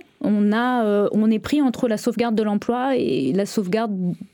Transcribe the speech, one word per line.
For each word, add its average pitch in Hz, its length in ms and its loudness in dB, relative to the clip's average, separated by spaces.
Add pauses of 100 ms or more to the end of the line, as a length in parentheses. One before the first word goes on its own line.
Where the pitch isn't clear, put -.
(200)
on 208 320 2
a, 240 320 0
euh, 202 280 2
on 214 180 2
est 220 100 2
pris 294 200 0
entre 254 280 0
la 214 80 0
sauvegarde 233 400 -2
de 220 80 2
l'emploi 240 520 -2
et 135 360 0
la 190 120 0
sauvegarde 214 480 -2 (420)